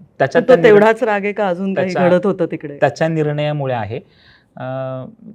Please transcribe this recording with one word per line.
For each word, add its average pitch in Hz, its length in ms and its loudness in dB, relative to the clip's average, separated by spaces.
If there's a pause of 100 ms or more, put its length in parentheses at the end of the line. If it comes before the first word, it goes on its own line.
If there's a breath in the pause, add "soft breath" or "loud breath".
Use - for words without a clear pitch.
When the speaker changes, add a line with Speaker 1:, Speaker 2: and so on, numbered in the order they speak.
(200)
Speaker 1:
त्याच्यात 151 240 2
Speaker 2:
पण - 60 2
तो 254 40 8
Speaker 1:
त्या 170 100 4
निर्णय 214 160 8
Speaker 2:
तेवढाच 220 240 2
राग 208 200 -2
आहे 208 100 -4
का 208 140 -2
अजून 190 260 -4
काही 185 200 -2
Speaker 1:
त्याच्या 180 160 2
Speaker 2:
घडत 180 160 2
होतं 180 200 -2
तिकडे? 151 360 -10
Speaker 1:
त्याच्या 147 260 0
निर्णयामुळे 147 640 -2
आहे. 110 240 -6 (600 soft breath)
अं, 131 520 -10 (260)